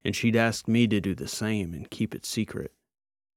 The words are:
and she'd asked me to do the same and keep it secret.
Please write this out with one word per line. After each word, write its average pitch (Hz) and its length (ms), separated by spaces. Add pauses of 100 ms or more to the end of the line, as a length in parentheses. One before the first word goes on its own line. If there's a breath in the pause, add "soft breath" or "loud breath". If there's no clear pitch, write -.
and - 140
she'd 117 180
asked 113 320
me 117 200
to 104 120
do 95 160
the - 140
same 104 460
and - 160
keep - 240
it - 100
secret. - 500 (640)